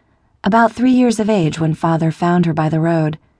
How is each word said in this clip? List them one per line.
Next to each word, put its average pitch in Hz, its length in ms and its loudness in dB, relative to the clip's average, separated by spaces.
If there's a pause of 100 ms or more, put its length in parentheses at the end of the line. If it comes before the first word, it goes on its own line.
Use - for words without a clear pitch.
(440)
about 226 280 2
three 240 200 0
years 247 280 2
of 214 80 -2
age 170 320 0
when 160 140 0
father 160 380 -2
found 175 340 0
her 165 80 -2
by 156 160 -2
the 160 100 -2
road. 156 380 -2 (220)